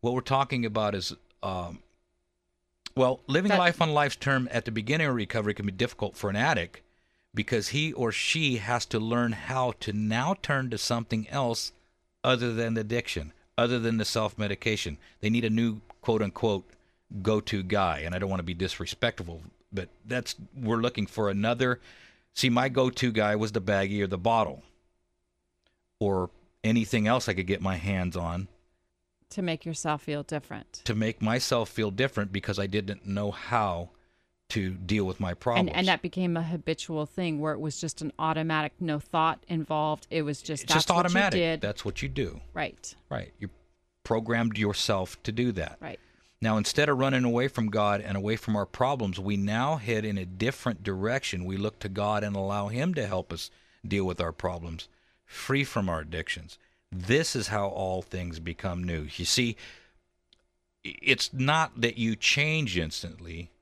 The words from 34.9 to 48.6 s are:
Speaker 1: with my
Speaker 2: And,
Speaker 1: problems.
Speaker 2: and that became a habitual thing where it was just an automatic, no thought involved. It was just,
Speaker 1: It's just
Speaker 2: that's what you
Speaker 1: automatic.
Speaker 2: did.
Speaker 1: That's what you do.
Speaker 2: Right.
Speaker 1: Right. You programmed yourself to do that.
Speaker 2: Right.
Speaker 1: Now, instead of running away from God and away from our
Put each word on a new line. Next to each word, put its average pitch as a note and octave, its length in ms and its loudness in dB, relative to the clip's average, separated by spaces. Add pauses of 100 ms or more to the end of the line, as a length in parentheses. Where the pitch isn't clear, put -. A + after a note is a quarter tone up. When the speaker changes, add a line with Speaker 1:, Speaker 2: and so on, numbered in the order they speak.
Speaker 1:
with F#2 140 -2
my F#2 120 0
Speaker 2:
And, F2 100 -6
Speaker 1:
problems. E3 340 4
Speaker 2:
and F#3 140 2
that E3+ 140 4
became F3 340 -2
a E3 60 -2
habitual D#3+ 640 -4
thing D#3+ 340 -2
where D#3 140 0
it A2 60 -6
was D3+ 200 -4
just D#3+ 220 -6
an D#3 160 -6
automatic, D#3+ 600 0
no D#3+ 220 -2
thought D#3+ 480 0
involved. D3+ 640 0
It D#3+ 120 0
was D3 200 -2
just, D3+ 220 -6
Speaker 1:
It's - 80 0
just D#3+ 160 4
Speaker 2:
that's F3+ 80 6
what F3 80 6
you F3 60 2
Speaker 1:
automatic. F#3 300 4
Speaker 2:
did. E3 200 2
Speaker 1:
That's G#2 240 -4
what - 180 -4
you C3+ 60 -4
do. C3 320 -4 (120)
Speaker 2:
Right. - 420 -8 (140)
Speaker 1:
Right. - 320 -8
You G2+ 100 -8 (540)
programmed A2+ 540 0
yourself G2+ 680 0
to A2+ 80 -4
do A#2+ 200 2
that. F2 280 -6
Speaker 2:
Right. - 180 -12 (420)
Speaker 1:
Now, A2 180 4
instead D3 320 2
of C#3 80 2
running C3+ 260 2
away A#2+ 240 2
from A2 220 0
God G#2 320 2
and G2 160 -4
away G#2+ 180 0
from G#2+ 180 -2
our G2+ 120 0